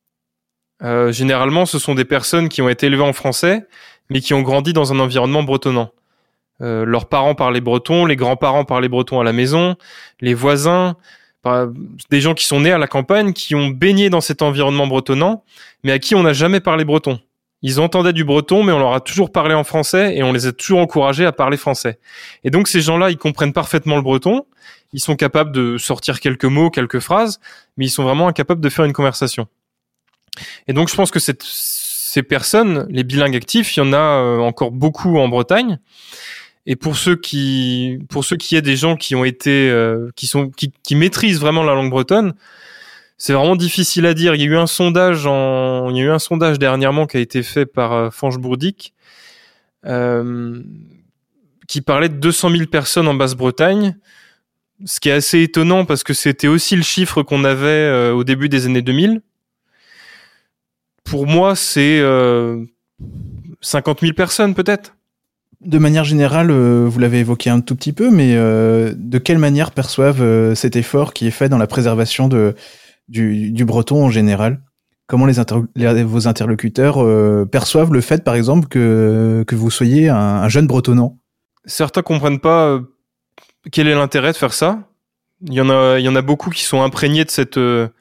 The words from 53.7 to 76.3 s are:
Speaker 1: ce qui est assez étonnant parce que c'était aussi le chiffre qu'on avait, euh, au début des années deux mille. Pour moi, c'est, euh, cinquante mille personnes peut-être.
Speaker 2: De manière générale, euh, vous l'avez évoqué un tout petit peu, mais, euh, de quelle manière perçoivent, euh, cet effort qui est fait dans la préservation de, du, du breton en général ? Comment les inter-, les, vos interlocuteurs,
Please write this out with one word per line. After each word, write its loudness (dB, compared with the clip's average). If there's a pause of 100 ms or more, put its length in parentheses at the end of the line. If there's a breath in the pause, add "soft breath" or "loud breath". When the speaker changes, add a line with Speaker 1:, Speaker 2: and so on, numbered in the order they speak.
Speaker 1:
ce -8
qui -2
est 2
assez 2
étonnant 2
parce -2
que -4
c'était 0
aussi 2
le 2
chiffre -2
qu'on -2
avait, 0
euh, 2
au 0
début 0
des 0
années 0
deux -2
mille. 2 (1800 soft breath)
Pour -4
moi, 2
c'est, 0
euh, 0 (960)
cinquante -4
mille 0
personnes 0
peut-être. -2 (640)
Speaker 2:
De 0
manière 4
générale, 2
euh, 4
vous -2
l'avez 2
évoqué 0
un 4
tout -2
petit -6
peu, 0
mais, 6
euh, 2
de -4
quelle 2
manière 2
perçoivent, 0
euh, 4
cet -2
effort 0
qui -4
est 0
fait 0
dans 2
la 2
préservation 0
de, 2 (540 loud breath)
du, -2
du 0
breton 2
en 4
général ? 2 (460)
Comment 2
les 4
inter-, 0 (100)
les, 2
vos 0
interlocuteurs, 0